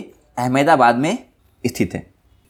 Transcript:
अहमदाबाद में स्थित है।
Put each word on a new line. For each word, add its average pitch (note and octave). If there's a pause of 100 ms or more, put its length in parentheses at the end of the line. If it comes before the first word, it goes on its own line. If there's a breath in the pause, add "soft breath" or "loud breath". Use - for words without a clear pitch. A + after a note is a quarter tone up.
(380)
अहमदाबाद B2+
में E3 (460)
स्थित A#2
है। - (440)